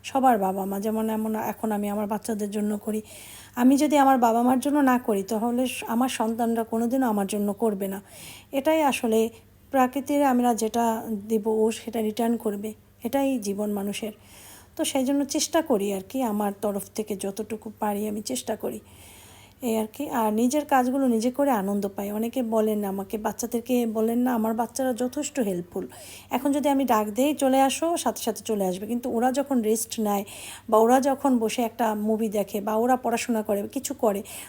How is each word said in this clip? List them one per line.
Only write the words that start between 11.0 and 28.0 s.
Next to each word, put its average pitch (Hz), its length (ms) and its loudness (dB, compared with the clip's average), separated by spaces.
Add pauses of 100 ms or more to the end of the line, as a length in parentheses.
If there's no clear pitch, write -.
দিব 220 200 0
ও 220 240 2
সেটা 226 300 -6
রিটার্ন 226 360 0
করবে, 214 360 -4 (300)
এটাই 269 360 0
জীবন 202 320 -2
মানুষের। 202 400 -4 (640)
তো 330 80 -2
সেই 269 220 0
জন্য 277 200 2
চেষ্টা 311 360 0
করি 208 320 0
আর 190 160 -4
কি, 262 120 -4
আমার 208 300 0 (100)
তরফ 202 220 -2 (120)
থেকে 214 200 -4
যতটুকু 208 640 -8
পারি 214 280 -2
আমি 214 140 -6
চেষ্টা 247 340 -4
করি, - 240 -8 (840)
এই 226 160 0
আর 214 160 -2
কি। 294 160 -6
আর 220 240 0
নিজের 254 320 2
কাজগুলো 269 420 2
নিজে 233 240 2
করে 277 200 2
আনন্দ 202 440 0
পাই। 202 160 -6
অনেকে 233 320 -4
বলেন 214 400 0
আমাকে, 196 340 -6
বাচ্চাদেরকে 233 680 -2
বলেন 226 340 0
না, 247 140 2
আমার 220 200 0
বাচ্চারা 247 400 -2
যথেষ্ট 254 460 -4
হেল্পফুল। 185 480 -4 (420)
এখন 262 220 0
যদি 285 180 2
আমি 277 160 2
ডাক 214 220 2
দেই, 254 260 0
"চলে 269 280 4
আসো", 311 360 2
সাথে - 260 -4